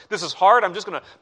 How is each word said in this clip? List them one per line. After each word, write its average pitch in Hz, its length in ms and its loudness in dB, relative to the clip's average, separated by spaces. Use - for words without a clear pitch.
This 185 160 -8
is 156 80 -10
hard. 214 320 4
I'm 185 100 -4
just 202 120 -10
gonna 165 160 -10